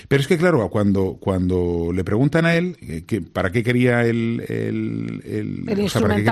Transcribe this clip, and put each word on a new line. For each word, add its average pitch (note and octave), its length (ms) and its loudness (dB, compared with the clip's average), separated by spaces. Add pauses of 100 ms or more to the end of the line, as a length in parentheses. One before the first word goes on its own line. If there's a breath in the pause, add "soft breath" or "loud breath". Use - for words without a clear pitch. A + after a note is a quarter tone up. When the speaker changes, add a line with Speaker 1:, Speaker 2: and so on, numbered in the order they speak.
Speaker 1:
Pero C#3 140 2
es C3+ 60 -2
que F3+ 100 2
claro, D3+ 320 2
cuando, G2 500 0
cuando F2+ 760 0
le F#2 100 -2
preguntan C#3+ 420 2
a E3+ 100 2
él, F3 260 -2
eh, E2 240 -10
que G#2+ 160 -2
para F#2 300 -2
qué A#2 120 0
quería B2 420 2
el, A#2 420 -2
el, A2 760 -4
el, G#2 400 -6
Speaker 2:
El - 0 -
Speaker 1:
o - 0 -
sea, - 0 -
para A3 100 -2
qué G3 60 0
Speaker 2:
instrumental. G#2+ 500 2